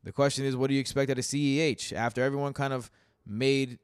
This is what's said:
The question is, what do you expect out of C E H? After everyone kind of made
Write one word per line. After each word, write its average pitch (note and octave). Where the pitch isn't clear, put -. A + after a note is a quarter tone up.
The G2
question C#3
is, C3+
what C3
do C#3
you C3+
expect C#3
out B2+
of B2
C C#3+
E D#3
H? D3
After A#2
everyone C#3
kind C3+
of B2
made C3